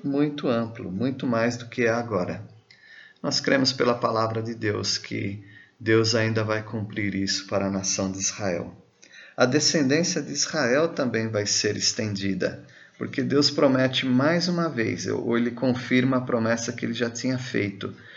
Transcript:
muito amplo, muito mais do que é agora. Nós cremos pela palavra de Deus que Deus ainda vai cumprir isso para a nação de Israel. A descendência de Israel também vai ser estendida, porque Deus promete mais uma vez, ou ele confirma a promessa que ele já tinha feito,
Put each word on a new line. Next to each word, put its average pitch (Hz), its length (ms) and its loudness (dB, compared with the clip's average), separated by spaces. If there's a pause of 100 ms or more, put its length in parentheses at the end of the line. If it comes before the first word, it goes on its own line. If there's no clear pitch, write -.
muito 147 440 0
amplo, 110 440 -2
muito 127 360 -2
mais 120 300 2
do - 100 -14
que - 160 -2
é 117 60 4
agora. 107 520 -2 (800)
Nós - 200 -2
cremos 135 320 4
pela 123 220 2
palavra 113 460 0
de 113 140 -6
Deus 104 420 -2
que 107 460 -8 (340)
Deus 110 380 4
ainda 110 260 2
vai 107 220 -2
cumprir 101 520 -4
isso 98 320 -2
para 98 180 0
a 98 40 0
nação 95 400 -2
de 95 80 -6
Israel. 95 560 -4 (600)
A 123 100 4
descendência 147 760 2
de 139 100 -10
Israel 147 580 0
também 113 380 -2
vai 104 180 0
ser 104 300 0
estendida, 98 880 -2 (340)
porque 120 240 -4
Deus 139 300 4
promete 131 540 2
mais 151 420 4
uma 170 220 0
vez, 110 380 -2
ou 117 300 0
ele 120 140 2
confirma 127 640 2
a 123 40 0
promessa 117 500 0
que 123 140 -6
ele 117 80 -2
já 117 160 -2
tinha 131 280 -2
feito, 101 560 -4 (240)